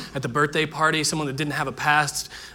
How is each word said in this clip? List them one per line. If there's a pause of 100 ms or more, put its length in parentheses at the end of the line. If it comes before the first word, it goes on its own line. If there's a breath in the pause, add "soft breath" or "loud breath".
(140 loud breath)
at
the
birthday
party,
someone
that
didn't
have
a
past, (240 loud breath)